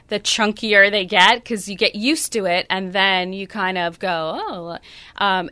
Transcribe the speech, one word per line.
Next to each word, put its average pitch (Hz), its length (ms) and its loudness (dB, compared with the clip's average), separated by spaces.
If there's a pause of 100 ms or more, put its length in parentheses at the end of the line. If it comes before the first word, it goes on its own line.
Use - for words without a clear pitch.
the 208 100 -2
chunkier 208 720 2
they 202 140 -2
get 208 380 4
'cause 208 240 -6
you 202 80 -10
get 202 200 0
used 269 380 -2
to 208 120 -2
it 175 240 0
and 190 240 -4
then 190 400 2
you 196 140 -8
kind 185 320 -4
of 170 180 -2
go, 170 420 -4
"Oh." 180 380 -10 (400)
Um, 190 340 0